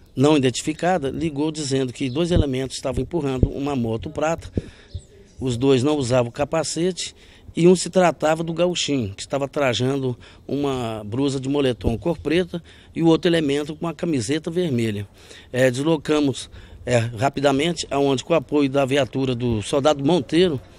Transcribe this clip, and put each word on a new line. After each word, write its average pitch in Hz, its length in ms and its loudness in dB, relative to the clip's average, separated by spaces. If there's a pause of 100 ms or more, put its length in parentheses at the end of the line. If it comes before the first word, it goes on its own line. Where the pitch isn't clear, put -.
(160)
não 147 220 4
identificada, 147 720 0
ligou 151 420 -4
dizendo 135 400 -2
que 131 200 -4
dois 165 180 0
elementos 135 460 0
estavam 131 260 -4
empurrando 135 480 0
uma 139 260 -4
moto 117 360 -2
prata. 156 400 -4 (880)
Os 123 180 -2
dois 131 240 4
não 151 160 0
usavam 123 320 0
capacete 160 840 -4 (400)
e 170 120 4
um 185 80 8
se 170 140 -4
tratava 160 540 2
do 165 100 -6
gauchinho, 151 640 -2
que - 60 -14
estava 139 260 -4
trajando 131 680 0 (320)
uma 127 560 -2
blusa 131 360 -2
de 131 100 -4
moletom 127 480 0
cor 170 220 -2
preta, 170 420 -2 (320)
e 147 80 -4
o 165 60 4
outro 160 200 4
elemento 151 480 0
com 170 120 -6
uma 160 80 -6
camiseta 156 560 -2
vermelha. 117 560 -2 (440)
É, 127 200 4
deslocamos, 147 800 0 (340)
é, 123 120 2
rapidamente, 135 920 0
aonde, 139 340 2
com 170 100 -2
o - 20 4
apoio 147 340 2
da 139 160 2
viatura 131 480 0
do 117 300 0
soldado 143 420 2
Monteiro, 160 560 2 (180)